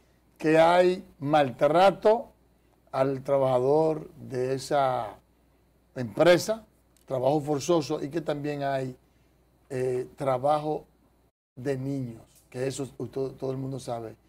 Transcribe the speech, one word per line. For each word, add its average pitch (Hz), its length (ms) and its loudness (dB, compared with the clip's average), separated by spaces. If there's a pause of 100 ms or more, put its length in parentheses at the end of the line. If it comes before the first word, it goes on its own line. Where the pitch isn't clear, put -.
(400)
que 156 180 4
hay 180 480 4 (140)
maltrato 156 1120 2 (600)
al 135 300 0
trabajador 139 920 2
de 127 400 -4
esa 131 640 -2 (760)
empresa, 160 680 2 (400)
trabajo 135 360 0
forzoso, 151 640 -2
y 147 60 -8
que 160 120 -6
también 147 420 -6
hay, 135 340 -4 (720)
eh, 127 460 -4
trabajo 147 720 -2 (680)
de 131 220 -6
niños, 131 460 -8 (260)
que 127 160 -6
eso 135 320 -6
usted, 131 400 -8
todo 131 140 -6
el 131 60 -6
mundo 135 220 -8
sabe, 117 360 -10 (140)